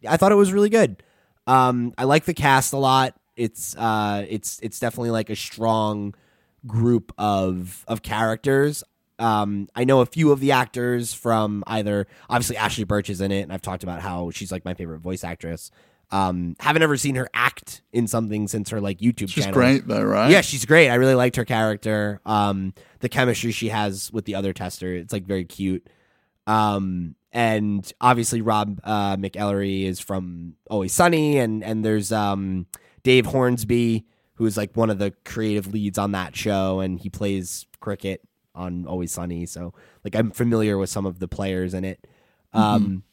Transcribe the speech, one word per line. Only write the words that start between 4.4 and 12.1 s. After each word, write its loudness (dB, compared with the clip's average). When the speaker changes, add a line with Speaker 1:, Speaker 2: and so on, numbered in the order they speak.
Speaker 1:
it's -8
definitely, -4
like, -2
a -4
strong -2
group 2
of, -2
of -6
characters. 0
Um, 0
I 0
know 6
a 4
few 4
of 2
the 2
actors 0
from 0
either, -2